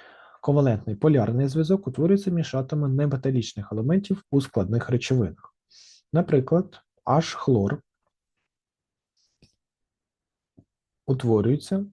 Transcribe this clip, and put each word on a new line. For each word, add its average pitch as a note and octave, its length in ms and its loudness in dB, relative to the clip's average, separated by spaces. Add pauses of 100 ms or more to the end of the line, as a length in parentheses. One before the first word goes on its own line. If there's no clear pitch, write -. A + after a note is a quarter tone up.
(420)
Ковалентний B2+ 540 0
полярний C3 520 2
зв'язок D#3+ 400 0
утворюється F3+ 440 0
між E3 240 -4
атомами C3+ 380 -2
неметалічних C3 760 -2
елементів E3+ 600 -2
у C#3 100 2
складних A2+ 480 -2
речовинах. B2 680 -2 (580)
Наприклад, D#3 680 0 (240)
H-хлор C3 720 0 (3250)
утворюється C3 880 0